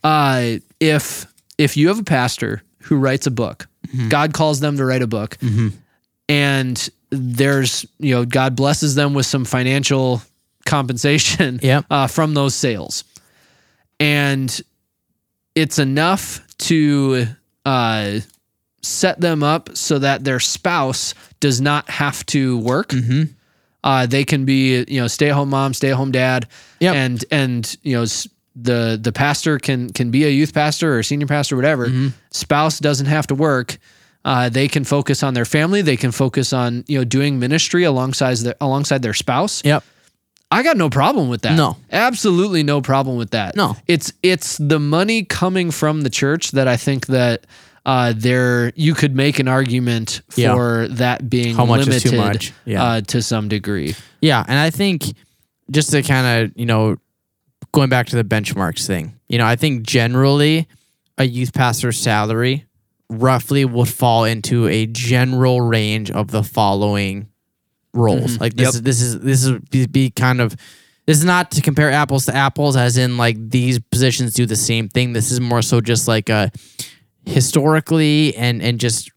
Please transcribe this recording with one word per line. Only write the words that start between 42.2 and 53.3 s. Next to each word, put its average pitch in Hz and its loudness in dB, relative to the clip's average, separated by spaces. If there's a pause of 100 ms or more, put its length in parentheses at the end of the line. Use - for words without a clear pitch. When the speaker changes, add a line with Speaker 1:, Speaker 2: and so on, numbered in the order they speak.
Speaker 1:
no 147 0
problem 135 0
with 120 -4
that. 104 -4
Speaker 2:
No. 180 0 (120)
Speaker 1:
It's, 165 0 (100)
it's 180 0
the 151 2
money 185 0
coming 180 -2
from 151 0
the 139 -2
church 143 -2
that 135 2
I 123 2
think 135 -2
that, 123 0 (380)
uh, 127 2
there, 123 0
you 156 2
could 139 0
make 139 2
an 135 0
argument 127 -2 (120)
Speaker 2:
Yeah. 113 2
Speaker 1:
for 117 0
that 123 -2
being 120 0
Speaker 2:
How 123 2
much 117 4
Speaker 1:
limited, 131 0
Speaker 2:
is 123 2
too 120 2
much? 104 -2 (120)
Yeah. 104 -2
Speaker 1:
uh, 117 0
to 117 -2
some 107 -2